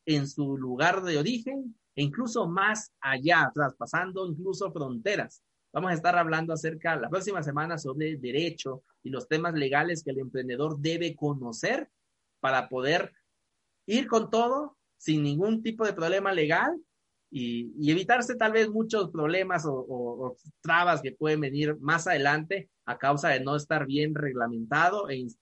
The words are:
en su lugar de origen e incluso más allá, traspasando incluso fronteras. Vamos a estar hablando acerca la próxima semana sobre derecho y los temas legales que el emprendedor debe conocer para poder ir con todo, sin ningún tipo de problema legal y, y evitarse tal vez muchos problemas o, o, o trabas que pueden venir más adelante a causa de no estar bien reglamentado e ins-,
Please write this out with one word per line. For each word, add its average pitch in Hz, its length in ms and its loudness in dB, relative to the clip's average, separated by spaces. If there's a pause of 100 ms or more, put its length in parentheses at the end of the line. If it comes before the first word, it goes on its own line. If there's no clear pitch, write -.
en 143 240 2
su 139 280 -2
lugar 143 460 2
de 170 140 0
origen 247 580 -2 (180)
e 143 100 -2
incluso 220 440 -2
más 196 540 -2
allá, 135 520 2
traspasando 170 720 -2
incluso 180 460 -4
fronteras. 143 720 -4 (280)
Vamos 180 200 -2
a - 20 2
estar 170 240 2
hablando 165 340 2
acerca 160 440 -2
la 120 140 -4
próxima 185 340 -2
semana 151 340 -4
sobre 151 400 -4
derecho 135 680 -4 (200)
y 127 80 -10
los 131 160 -6
temas 165 260 0
legales 151 500 0
que 139 80 -4
el 135 80 -4
emprendedor 131 600 -4
debe 165 360 -2
conocer 143 720 -4 (500)
para 131 300 0
poder 135 440 0 (720)
ir 226 220 0
con 226 240 2
todo, 247 460 0 (200)
sin 156 260 2
ningún 190 380 2
tipo 226 240 -2
de 196 80 0
problema 190 400 0
legal 180 420 2 (560)
y, 120 480 -4
y 151 120 4
evitarse 233 440 2
tal 220 160 2
vez 220 180 4
muchos 214 420 0
problemas 165 540 0
o, 147 80 0
o, 127 540 -4
o 123 100 -8 (240)
trabas 165 400 4
que 127 100 -6
pueden 156 300 2
venir 147 380 0
más 160 280 0
adelante 156 640 2 (160)
a 123 120 -4
causa 147 320 2
de 135 100 4
no 139 160 -2
estar 147 300 0
bien 147 300 0
reglamentado 139 960 0
e 135 80 -4
ins-, 123 240 -8